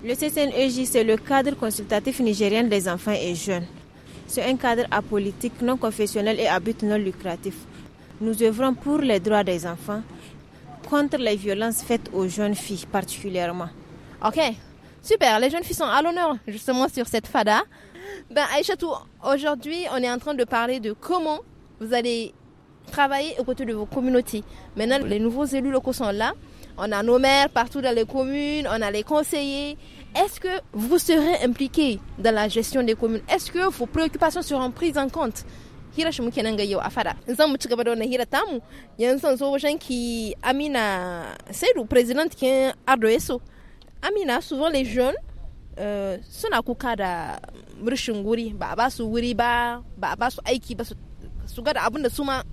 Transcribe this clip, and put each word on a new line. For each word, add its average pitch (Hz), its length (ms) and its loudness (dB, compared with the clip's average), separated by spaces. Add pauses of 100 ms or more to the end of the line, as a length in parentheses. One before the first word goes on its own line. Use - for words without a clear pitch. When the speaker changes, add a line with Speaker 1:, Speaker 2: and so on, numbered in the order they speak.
Speaker 1:
Le 233 100 0
C 302 160 0
C 302 120 0
N 277 140 4
E 262 120 6
J, 254 180 0
c'est 226 180 4
le 220 120 6
cadre 277 400 2
consultatif 214 640 -2
nigérien 214 440 4
des 202 240 2
enfants 180 240 -2
et 175 220 0
jeunes. 175 320 -2 (600)
C'est - 160 -2
un 262 120 2
cadre 240 340 2
apolitique, 202 720 -2
non 254 160 2
confessionnel 214 640 0
et - 60 2
à 175 140 4
but 220 220 -4
non 208 140 2
lucratif. 190 580 -4 (680)
Nous 220 220 -2
œuvrons 240 320 4
pour 285 240 0
les 240 220 4
droits 208 240 4
des 175 220 -2
enfants, 208 360 -6 (840)
contre 294 300 2
les 220 180 2
violences 208 460 -2
faites - 300 -2
aux 185 160 0
jeunes 208 260 0
filles 202 360 -6
particulièrement. 180 760 -4 (560)
Speaker 2:
Ok, 220 140 2 (640)
super, 247 380 6
les 262 100 4
jeunes 339 140 -2
filles - 120 -6
sont 311 80 0
à 247 160 4
l'honneur 330 360 0 (100)
justement 254 420 0
sur 247 200 -4
cette 220 180 -2
FADA. 220 360 4 (680)
Ben 285 140 2 (120)
Aïchatou, 349 340 0 (340)
aujourd'hui 285 680 0
on 262 40 -2
est 247 140 0
en 247 80 -2
train 302 160 -4
de 247 100 2
parler 240 360 0
de 214 120 -4
comment 311 480 -2 (400)
vous 220 120 -4
allez 233 400 0 (600)
travailler 285 460 2
aux 247 60 -2
côtés 254 200 -2
de 226 100 -4
vos 208 120 -4
communautés. 247 580 0 (320)
Maintenant, 233 280 2
les 208 140 0
nouveaux 233 260 2
élus 269 280 0
locaux 262 200 2
sont 226 180 -2
là. 220 220 0 (460)
On 202 140 -2
a 202 100 0
nos 240 160 6
maires 277 320 6
partout 240 300 0
dans 247 140 2
les 226 120 4
communes, 277 640 -2
on 220 120 0
a 208 120 0
les 214 100 -2
conseillers. 294 720 0 (380)
Est-ce 392 240 2
que 370 100 -4 (240)
vous 240 260 2
serez 320 460 4
impliqués 254 540 2 (200)
dans 226 160 4
la 214 140 2
gestion 226 360 0
des 220 100 2
communes ? 226 340 0
Est-ce - 220 0
que 370 200 2
vos - 160 -4
préoccupations 320 560 0
seront 254 280 -2
prises 302 280 -2
en 269 100 0
compte ? 269 360 -4 (520)
Hira 320 140 0
shi 254 120 -6
muke 233 200 -2
nan 220 140 0
ga 202 80 0
yau 196 160 0
a - 80 -4
fada. 202 240 -2 (160)
Zan 302 220 4
mu 269 100 0
ci - 80 -6
gaba 240 160 0
da 233 80 2
wannan 226 160 -2
hira 247 160 0
tamu. 294 360 -2 (380)
Yanzu 254 280 4
zan 262 100 4
zo 277 160 0
wajen 294 260 0
ki 240 640 -4
Amina 202 920 0 (160)
Saidu, 349 340 2
president 247 500 4
kin 262 380 2 (140)
Ardo 233 220 4
Eso. 247 340 2 (580)
Amina, 339 400 0
souvent 311 300 0
les 277 160 2
jeunes, 247 280 2 (640)
euh, 202 380 -4 (140)
suna 370 320 -2
kuka 240 340 -4
da 175 420 -4 (480)
rashin 233 380 -2
wuri, 226 320 -2
ba - 160 -6
a 175 40 -4
ba 240 140 4
su 240 140 -6
wuri 233 300 0
ba, 240 480 0 (160)
ba 196 140 -2
a 190 40 -4
ba 247 140 0
su - 160 -12
aiki 240 280 -2
ba, 226 100 -6
su, 214 100 -10 (520)
su - 160 -10
ga 294 120 0
da 165 100 -2
abin 233 180 0
da 254 60 2
su 285 160 -2
ma 262 180 0 (100)